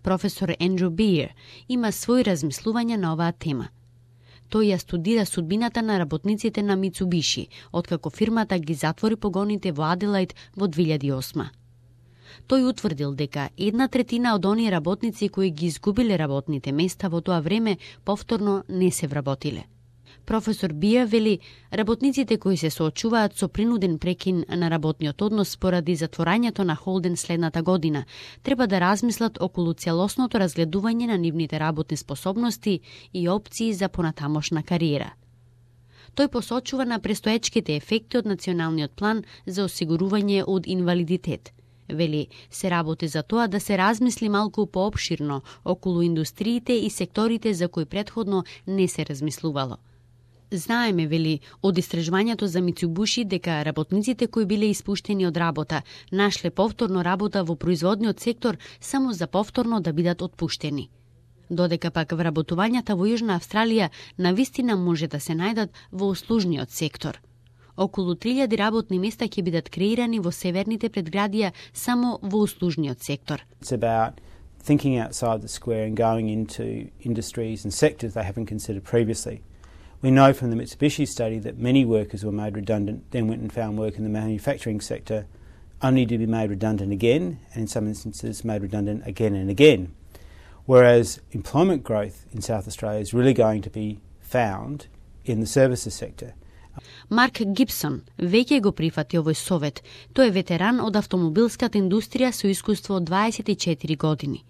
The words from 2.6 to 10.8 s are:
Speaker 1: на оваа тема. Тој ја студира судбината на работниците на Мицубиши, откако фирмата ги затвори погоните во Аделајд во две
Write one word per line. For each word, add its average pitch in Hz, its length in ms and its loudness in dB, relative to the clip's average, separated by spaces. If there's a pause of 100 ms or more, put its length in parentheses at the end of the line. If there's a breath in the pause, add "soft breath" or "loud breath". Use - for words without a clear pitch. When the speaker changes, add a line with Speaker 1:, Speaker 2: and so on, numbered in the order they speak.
Speaker 1:
на 175 160 0
оваа 165 180 0
тема. 147 380 -4 (800 soft breath)
Тој 214 240 4
ја 180 60 0
студира 190 460 0
судбината 214 560 -2
на 220 180 0
работниците 202 640 -2
на 202 120 2
Мицубиши, 180 720 -2 (240 loud breath)
откако 170 380 -4
фирмата 220 500 0
ги 156 140 -4
затвори 160 420 0
погоните 202 560 -2
во 156 220 -2
Аделајд 190 400 0 (240 loud breath)
во 196 100 0
две 165 160 0